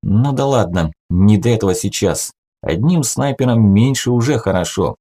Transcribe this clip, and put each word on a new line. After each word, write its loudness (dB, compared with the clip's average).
Ну 0
да -2
ладно, -2
не 4
до 0
этого 0
сейчас. -4
Одним 0
снайпером 0
меньше 2
уже 0
хорошо. -2